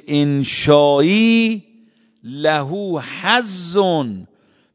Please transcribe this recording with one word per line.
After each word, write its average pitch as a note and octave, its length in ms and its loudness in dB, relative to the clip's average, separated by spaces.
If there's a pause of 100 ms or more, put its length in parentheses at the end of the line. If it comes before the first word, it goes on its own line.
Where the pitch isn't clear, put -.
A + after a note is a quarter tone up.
انشایی D3 1600 2 (600)
له D3+ 760 -4
حظ F#3 760 -4 (1000)